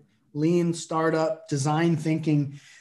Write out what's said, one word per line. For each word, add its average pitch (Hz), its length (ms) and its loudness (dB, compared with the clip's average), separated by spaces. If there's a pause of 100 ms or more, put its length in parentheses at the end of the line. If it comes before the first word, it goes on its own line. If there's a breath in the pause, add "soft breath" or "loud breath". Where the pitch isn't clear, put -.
(340)
lean 170 400 2
startup, 160 760 -2
design 151 500 0
thinking, 156 600 -2 (220 loud breath)